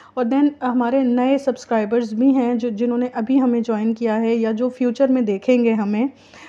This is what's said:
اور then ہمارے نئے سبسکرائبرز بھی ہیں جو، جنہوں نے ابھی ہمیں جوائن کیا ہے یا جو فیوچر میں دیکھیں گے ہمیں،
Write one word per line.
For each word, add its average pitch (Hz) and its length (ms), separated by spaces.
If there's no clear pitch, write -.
اور 254 100
then 277 240
ہمارے 254 400
نئے 254 360
سبسکرائبرز 233 760
بھی 262 200
ہیں 247 200
جو، 240 140
جنہوں 240 300
نے 247 160
ابھی 254 260
ہمیں 240 200
جوائن 220 340
کیا 220 260
ہے 226 140
یا 226 160
جو 226 180
فیوچر 247 400
میں 254 140
دیکھیں 226 420
گے 226 80
ہمیں، 214 340